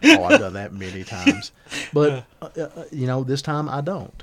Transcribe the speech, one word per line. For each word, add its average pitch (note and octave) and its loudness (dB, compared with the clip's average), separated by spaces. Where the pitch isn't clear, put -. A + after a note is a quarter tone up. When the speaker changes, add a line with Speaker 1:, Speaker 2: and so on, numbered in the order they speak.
Speaker 1:
Oh, D#4 8
I've - 6
done F#2 -4
that G2+ -10
many F#2+ -10
times. - -2
But, D3 0
Speaker 2:
Uh. D#3 -14
Speaker 1:
uh, E3 -4
uh, E3 -14
you C3+ -4
know, C3 -2
this C3+ -2
time D3+ -4
I C#3 -6
don't. E3+ -8